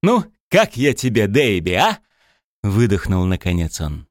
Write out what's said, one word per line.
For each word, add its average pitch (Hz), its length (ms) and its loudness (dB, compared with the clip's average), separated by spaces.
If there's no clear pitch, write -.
«Ну, 220 240 2
как 208 240 0
я 131 180 2
тебе, 113 340 0
Дэйби, 101 440 0
а?» 160 280 0
выдохнул 101 640 0
наконец 87 560 -2
он. 76 320 -8